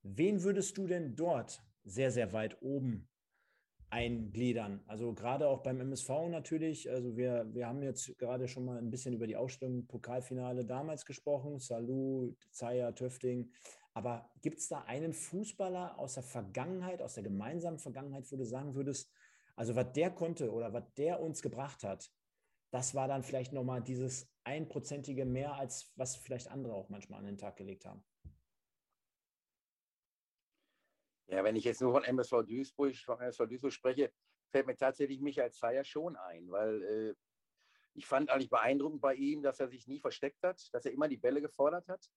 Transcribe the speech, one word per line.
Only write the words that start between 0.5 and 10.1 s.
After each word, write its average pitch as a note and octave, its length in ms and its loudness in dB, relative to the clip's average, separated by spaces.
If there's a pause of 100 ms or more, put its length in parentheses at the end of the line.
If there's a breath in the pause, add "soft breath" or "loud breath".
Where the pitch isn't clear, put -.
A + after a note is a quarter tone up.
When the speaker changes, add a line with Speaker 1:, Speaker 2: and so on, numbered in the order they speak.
Speaker 1:
du G3 100 0
denn E3+ 280 0
dort D#3 460 0 (220)
sehr, B2 260 2
sehr A2 240 2
weit A2 300 0
oben B2+ 440 0 (840)
eingliedern? A2+ 960 0
Also A2 260 -4
gerade B2+ 360 2
auch C3 120 2
beim B2+ 200 0
M C3+ 100 -2
S C3 100 -4
V D#3 280 0
natürlich. D#3+ 600 -2
Also B2 260 0
wir, A#2+ 380 2
wir A#2+ 140 -2
haben C3+ 160 -2
jetzt B2 340 -4
gerade B2+ 300 0
schon B2+ 180 -4
mal B2 140 -4
ein A#2 100 -2
bisschen B2+ 240 -2
über A2+ 140 0
die A2 80 -2
Aufstellung B2+ 460 -2
im B2 60 -10
Pokalfinale B2+ 800 -2